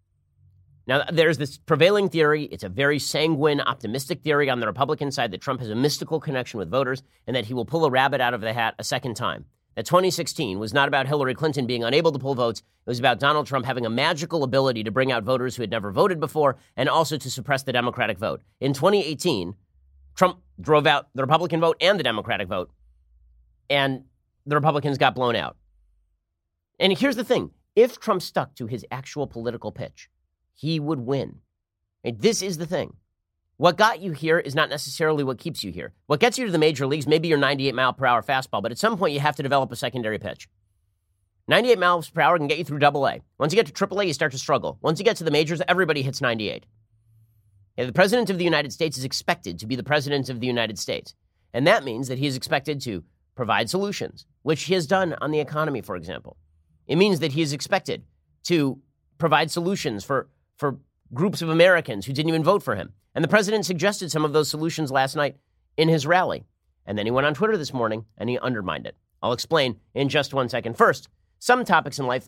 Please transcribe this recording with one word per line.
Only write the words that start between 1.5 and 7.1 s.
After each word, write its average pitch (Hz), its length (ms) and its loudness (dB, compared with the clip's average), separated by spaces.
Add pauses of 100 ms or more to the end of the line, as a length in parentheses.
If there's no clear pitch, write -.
prevailing 185 520 2
theory. 151 360 2
It's - 180 -12
a 98 60 -8
very 139 300 0
sanguine, 147 600 0
optimistic 123 600 -4
theory 143 280 2
on 123 100 -2
the 113 80 -2
Republican 143 440 -2
side 120 200 -2
that 90 100 -10
Trump 131 200 -4
has 113 80 -8
a 107 60 -4
mystical 143 440 -2
connection 127 380 -6
with 90 120 -6
voters 127 340 -2 (240)